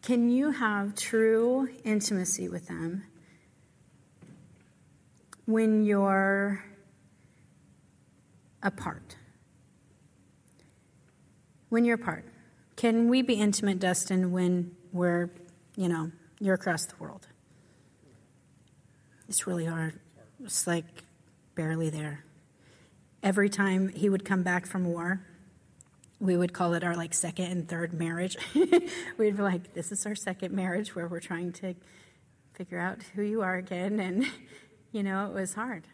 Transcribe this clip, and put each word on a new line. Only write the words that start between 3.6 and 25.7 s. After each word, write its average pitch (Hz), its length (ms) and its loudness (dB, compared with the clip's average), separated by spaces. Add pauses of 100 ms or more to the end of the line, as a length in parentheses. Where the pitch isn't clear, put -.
when 220 380 4
you're 196 800 2 (2000)
apart? - 520 -6 (2500)
When 233 160 4
you're 233 100 4
apart. 208 300 -6 (500)
Can 233 340 4
we 254 120 6
be 247 140 2
intimate, 202 440 2
Dustin, 185 520 2
when 180 440 2 (160)
we're, 175 400 2 (440)
you 185 140 0
know, 160 220 -2 (280)
you're 190 160 2
across 180 300 -2
the - 120 -14
world? - 300 -16 (2000)
It's - 200 -2
really 175 180 -2
hard. 165 340 -4 (440)
It's, - 240 -2
like, 170 180 0 (680)
barely 160 340 -2
there. 151 340 -8 (1000)
Every 196 260 4
time 190 400 2
he 196 200 0
would 190 140 0
come 190 200 0
back 180 240 0
from 185 180 -2
war, 175 400 -4 (960)